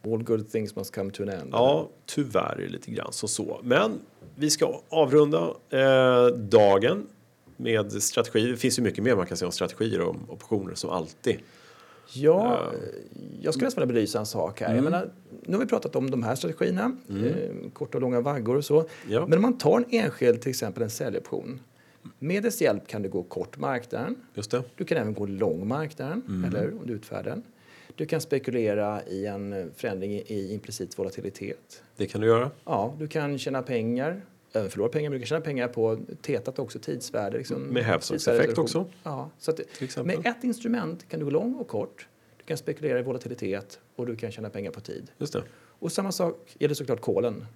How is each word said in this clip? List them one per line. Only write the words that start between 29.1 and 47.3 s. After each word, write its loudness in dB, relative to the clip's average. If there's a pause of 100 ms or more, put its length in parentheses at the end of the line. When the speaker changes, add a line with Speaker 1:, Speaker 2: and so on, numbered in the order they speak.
Speaker 1:
en -6
förändring -4
i, -6
i -6
implicit -10
volatilitet. -10 (140)
Speaker 2:
Det -2
kan -6
du 2
göra. 6 (140)
Speaker 1:
Ja, -2
du -6
kan -2
tjäna -4
pengar, -2 (320)
även 0
förlora 0
pengar, -2
men -4
du -6
kan -8
tjäna 0
pengar -2
på 2 (240)
tetat -4
också, -8
tidsvärde, -4
liksom, -6
Speaker 2:
Med 0
hävstångseffekt 2
Speaker 1:
tidsvärdereduktion. 0
Speaker 2:
också. -8 (100)
Speaker 1:
Ja, -8
så -4
att 0
Speaker 2:
Till -10
exempel. -4
Speaker 1:
med -4
ett -4
instrument -4
kan -6
du -2
gå -2
lång 0
och -8
kort, -6 (280)
du -20
kan -6
spekulera -2
i 0
volatilitet -6 (160)
och -4
du -6
kan -6
tjäna -10
pengar -6
på -12
tid. -12
Speaker 2:
Just -6
det. -2 (360)
Speaker 1:
Och -6
samma -2
sak -2 (220)
gäller 0
såklart -4
kolen. 0